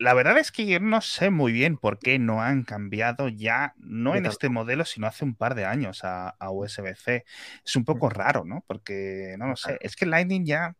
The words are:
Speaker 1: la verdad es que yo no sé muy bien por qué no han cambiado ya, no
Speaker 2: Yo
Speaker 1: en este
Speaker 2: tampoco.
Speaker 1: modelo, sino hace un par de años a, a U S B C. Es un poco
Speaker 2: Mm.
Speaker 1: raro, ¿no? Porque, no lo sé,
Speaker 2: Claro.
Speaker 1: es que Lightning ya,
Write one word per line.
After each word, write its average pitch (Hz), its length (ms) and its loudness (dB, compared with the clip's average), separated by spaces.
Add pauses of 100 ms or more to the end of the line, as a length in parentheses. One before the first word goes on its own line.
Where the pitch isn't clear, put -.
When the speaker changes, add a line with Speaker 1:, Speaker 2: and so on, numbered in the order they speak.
Speaker 1:
la 123 140 8
verdad 139 240 6
es 202 120 2
que 220 160 -4
yo 180 140 2
no 214 200 2
sé - 300 0
muy 143 220 4
bien 139 240 2
por 104 240 0
qué 131 180 2
no 113 240 2
han 131 220 2
cambiado 107 640 -2
ya, 113 480 -2
no 117 340 -2
Speaker 2:
Yo 180 60 2
Speaker 1:
en 190 100 0
este 123 220 -2
Speaker 2:
tampoco. 117 160 0
Speaker 1:
modelo, 135 200 -2
sino 110 220 -6
hace - 180 -4
un 127 120 -2
par 120 180 -2
de 107 100 -2
años 104 380 -4
a, 92 280 -6
a 98 200 -10
U 98 140 -6
S 104 180 -10
B 92 140 -6
C. 123 280 -2 (400)
Es - 120 -2
un 123 80 2
poco 127 240 2
Speaker 2:
Mm. - 20 4
Speaker 1:
raro, 101 340 2
¿no? 110 220 -8
Porque, 95 720 -8
no 117 80 -6
lo 135 80 -2
sé, - 140 -8
Speaker 2:
Claro. 139 140 -6
Speaker 1:
es - 120 -8
que - 120 0
Lightning 180 380 2
ya, 165 360 -2